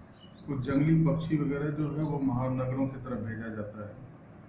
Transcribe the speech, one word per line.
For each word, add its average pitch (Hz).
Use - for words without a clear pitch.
कुछ 131
जंगली 143
पक्षी 160
वगैरह 143
जो 147
है 156
वो 147
महानगरों 127
की 127
तरफ 123
भेजा 110
जाता 104
है -